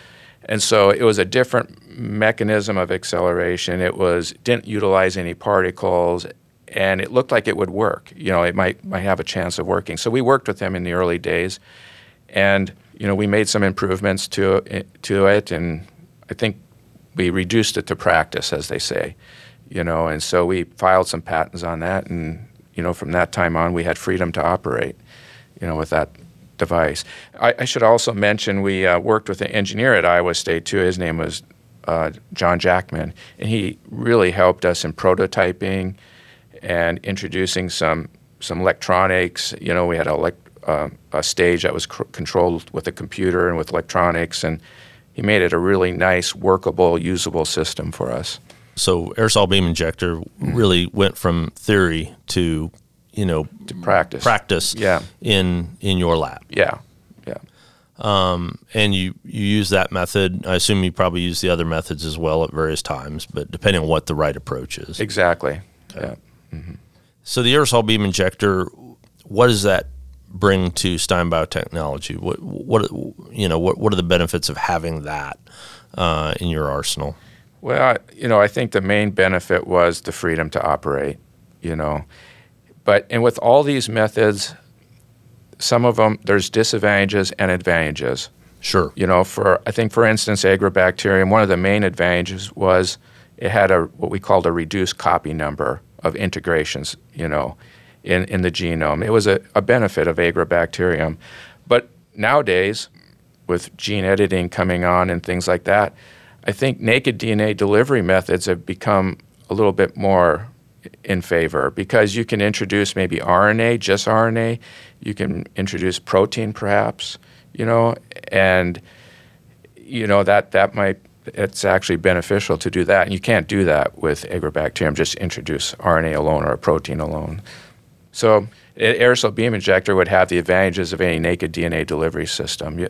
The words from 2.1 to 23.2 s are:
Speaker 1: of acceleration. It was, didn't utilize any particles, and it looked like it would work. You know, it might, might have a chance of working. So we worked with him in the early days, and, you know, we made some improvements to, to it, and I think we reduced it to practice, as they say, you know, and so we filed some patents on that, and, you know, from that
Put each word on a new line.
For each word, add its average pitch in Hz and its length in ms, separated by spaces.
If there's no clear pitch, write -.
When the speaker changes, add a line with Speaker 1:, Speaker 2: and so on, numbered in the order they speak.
Speaker 1:
of 90 140
acceleration. 90 880
It 90 160
was, 87 380
didn't 120 240
utilize 95 480
any 87 200
particles, 90 920
and 95 300
it - 120
looked 123 200
like 113 160
it 107 80
would 95 140
work. 101 460
You 95 160
know, 87 120
it 87 120
might, 92 280
might 95 180
have 95 180
a 78 40
chance 87 360
of 82 80
working. 90 300
So - 120
we 127 120
worked 131 260
with 98 120
him 95 160
in 90 80
the 87 100
early 87 260
days, 85 400
and, 98 440
you 107 100
know, 101 80
we 104 120
made 101 200
some 104 160
improvements 95 680
to, 98 540
to 98 240
it, 101 240
and 85 340
I 95 40
think 107 240
we 90 140
reduced 95 480
it - 80
to - 100
practice, - 560
as - 180
they - 100
say, - 360
you 87 140
know, 82 240
and 78 160
so 87 240
we 92 160
filed 92 440
some 82 140
patents 80 400
on 85 200
that, 92 260
and, 82 400
you - 80
know, 87 120
from - 180
that 87 200